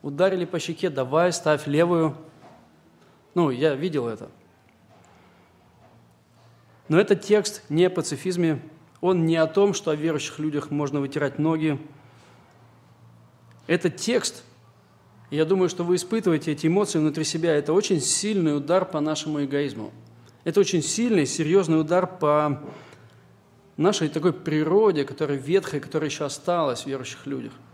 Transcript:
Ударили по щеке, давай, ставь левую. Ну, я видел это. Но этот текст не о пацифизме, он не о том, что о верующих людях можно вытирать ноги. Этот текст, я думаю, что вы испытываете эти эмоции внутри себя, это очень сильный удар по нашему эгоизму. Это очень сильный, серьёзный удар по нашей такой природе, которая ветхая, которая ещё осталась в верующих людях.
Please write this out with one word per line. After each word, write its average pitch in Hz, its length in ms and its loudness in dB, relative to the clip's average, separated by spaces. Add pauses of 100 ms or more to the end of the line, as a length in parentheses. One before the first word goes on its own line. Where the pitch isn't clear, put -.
Ударили 175 440 0
по 175 120 -6
щеке, 175 320 -4
давай, 143 420 0
ставь 151 360 0
левую. 165 500 2 (1160)
Ну, 165 160 4
я 139 240 2
видел 147 320 -2
это. 107 220 -8 (2500)
Но 165 100 6
этот 208 220 4
текст - 480 0
не 160 160 4
о 180 60 2
пацифизме, 165 680 -2 (420)
он 175 260 2
не 165 80 2
о 160 100 4
том, 196 300 2
что 170 160 -4
о 151 40 0
верующих 151 440 -4
людях 147 320 -4
можно 147 280 -2
вытирать 139 380 -4
ноги. 156 420 0 (1900)
Этот 175 300 0
текст, - 460 -2 (840)
я 156 160 0
думаю, 185 240 2
что - 140 -6
вы 180 140 2
испытываете 175 560 0
эти 147 120 -4
эмоции 190 320 2
внутри 151 260 0
себя, 165 300 0
это 147 200 2
очень 190 280 2
сильный 170 560 0
удар 165 260 2
по 160 160 -4
нашему 151 440 -2
эгоизму. 131 480 -4 (540)
Это 185 160 2
очень 180 200 2
сильный, 214 440 2
серьёзный 160 560 2
удар 175 260 2
по 147 560 2 (1120)
нашей 170 320 0
такой 156 240 0
природе, 156 720 2
которая 143 340 -4
ветхая, 143 440 0
которая 151 280 -4
ещё 147 140 -6
осталась 147 600 -2
в - 20 -10
верующих 135 420 -8
людях. 123 240 -8 (220)